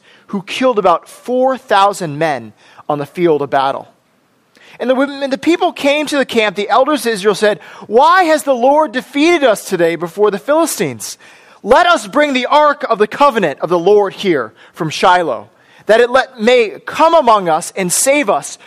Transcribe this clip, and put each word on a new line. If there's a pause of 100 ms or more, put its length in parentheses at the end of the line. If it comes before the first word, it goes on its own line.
(280)
who
killed
about
four
thousand
men (360)
on
the
field
of
battle." (880)
And
the,
when
the
people
came
to
the
camp,
the
elders
of
Israel
said, (280)
"Why
has
the
Lord
defeated
us
today
before
the
Philistines? (460)
Let
us
bring
the
ark
of
the
covenant
of
the
Lord
here (200)
from
Shiloh, (380)
that
it
let,
may
come
among
us
and
save
us